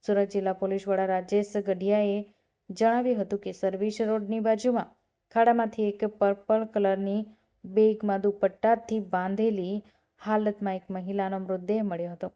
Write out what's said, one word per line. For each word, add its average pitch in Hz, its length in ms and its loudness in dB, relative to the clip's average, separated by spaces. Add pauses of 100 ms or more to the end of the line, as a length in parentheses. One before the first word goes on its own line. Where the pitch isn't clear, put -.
સુરત 202 220 2
જિલ્લા 196 240 -2
પોલીસ 196 360 -4
વડા 190 180 0
રાજેશ 190 500 0
ગઢિયાએ 202 680 0 (460)
જણાવ્યું 226 500 2
હતું 196 180 -4
કે 196 140 -8
સર્વિસ 196 480 -2
રોડની 220 400 -2
બાજુમાં 220 560 0 (380)
ખાડામાંથી 226 480 4
એક 208 220 -2
પર્પલ 208 600 0
કલરની 196 640 0 (380)
બેગમાં 208 560 2
દુપટ્ટાથી 214 800 0
બાંધેલી 196 840 -2 (400)
હાલતમાં 208 520 0
એક 185 140 -8
મહિલાનો 190 480 -4
મૃતદેહ 190 440 -2
મળ્યો 175 300 -4
હતો. 180 240 -10